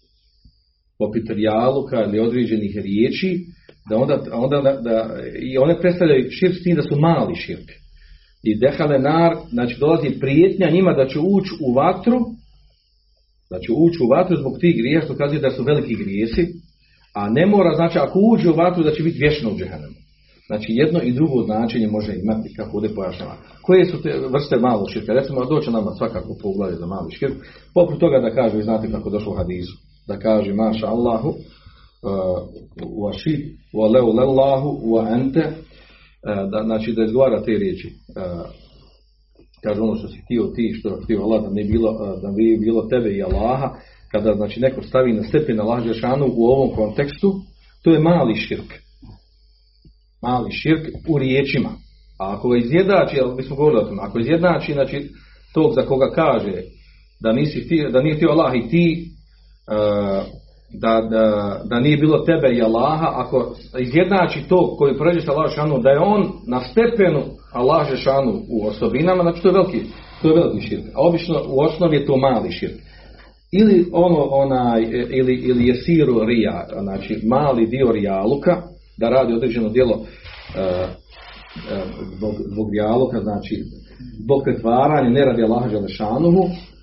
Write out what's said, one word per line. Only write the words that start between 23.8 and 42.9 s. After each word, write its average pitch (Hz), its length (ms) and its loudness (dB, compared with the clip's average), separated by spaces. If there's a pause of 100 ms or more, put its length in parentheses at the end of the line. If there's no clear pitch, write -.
su - 180 -6
te 151 80 -4 (220)
vrste 143 240 0
malog 113 340 0
širka? 107 220 -6
Recimo, 131 320 0
doće 139 260 -2
nama 107 280 -2
svakako 107 440 -6
poglavlje 95 340 -4
za 85 100 -10
mali 95 320 -8
širk. 135 180 -4 (380)
Poput 170 260 2
toga 147 200 4
da 113 140 -2
kaže, 113 220 0
vi 107 60 -2
znate 110 280 -2
kako 107 200 -6
došlo 104 220 -4
u 90 40 -6
hadisu, 90 400 -6 (320)
da 101 100 -8
kaže, 104 340 0
maša 107 340 -2
Allahu, 117 440 -2
e, - 40 -6 (1700)
wa 101 180 -4
shi, 160 140 -2 (420)
wa 110 180 0
leu 123 140 4 (100)
lellahu, 135 500 2 (240)
wa 113 280 0
ente, 135 200 0
e, 151 120 -2 (1000)
da, 107 140 -4
znači, 110 280 -2
da 110 120 0
izgovara 113 380 2
te 117 100 -4
riječi. 98 360 -4
E, - 340 -16 (1400)
kaže, 104 160 -2
ono 110 140 -2
što - 140 -10
si - 160 -18
htio 117 200 -2 (120)
ti, 117 220 -2
što 110 100 -6
je 95 60 -4 (100)
htio 104 180 -2
Allah, 107 200 0
da 101 80 -8
nije 101 180 -4
bilo, 113 220 2
e, 101 320 -8
da 98 80 -6
nije 110 280 2
bilo 110 320 0